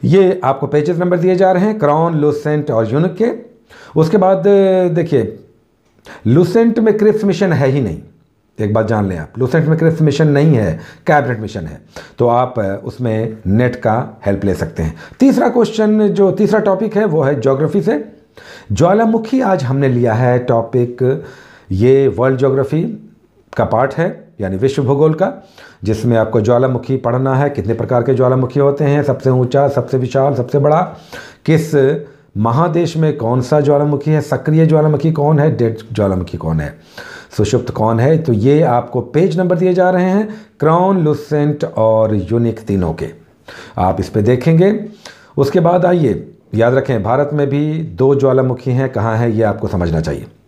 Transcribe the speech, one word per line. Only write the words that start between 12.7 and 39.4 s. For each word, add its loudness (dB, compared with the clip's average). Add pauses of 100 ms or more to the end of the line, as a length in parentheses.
उसमें -4 (100)
नेट 2
का -4
हेल्प -2
ले 0
सकते -6
हैं। -4 (240)
तीसरा 4
क्वेश्चन, 0
जो 2
तीसरा 2
टॉपिक -2
है, 0
वो 0
है 0
ज्योग्राफी 0
से। -4 (600)
ज्वालामुखी 2
आज 0
हमने 0
लिया 2
है 2
टॉपिक, -2 (480)
ये 4
वर्ल्ड 0
ज्योग्राफी 0 (760)
का 2
पार्ट 0
है, -6 (140)
यानी -4
विश्व -2
भूगोल 2
का, -2 (500)
जिसमें 0
आपको 0
ज्वालामुखी 0
पढ़ना -2
है, 0
कितने -4
प्रकार 0
के 0
ज्वालामुखी 0
होते 2
हैं, 2
सबसे -2
ऊंचा, 2
सबसे -2
विशाल, 0
सबसे -2
बड़ा, 2 (640)
किस 2 (400)
महादेश 0
में 0
कौन 0
सा 0
ज्वालामुखी 0
है, 2
सक्रिय 0
ज्वालामुखी 2
कौन 2
है, 2
डेड -2 (160)
ज्वालामुखी -2
कौन -4
है, -8 (580)
सुषुप्त 0
कौन 0
है। 2
तो -2
ये 2
आपको -2
पेज -2
नंबर 0